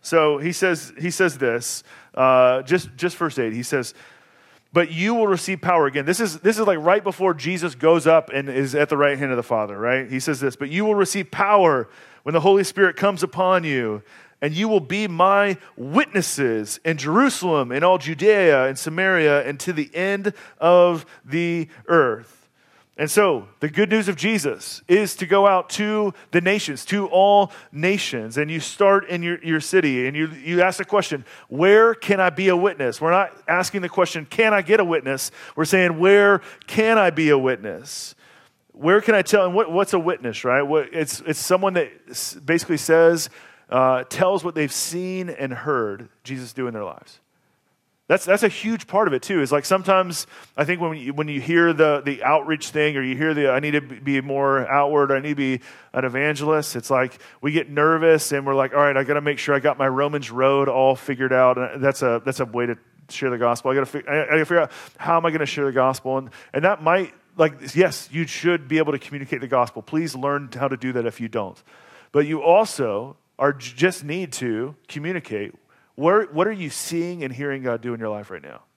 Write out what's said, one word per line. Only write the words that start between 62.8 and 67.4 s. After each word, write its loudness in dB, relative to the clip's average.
share -4
the -4
gospel. 0
I 0
gotta 0
fi-, -10
I, -2
I -4
gotta 2
figure 2
out, -2
how 0
am 0
I 0
gonna -2
share -4
the -2
gospel? 0
And, -8
and -2
that 2
might, 0
like, -2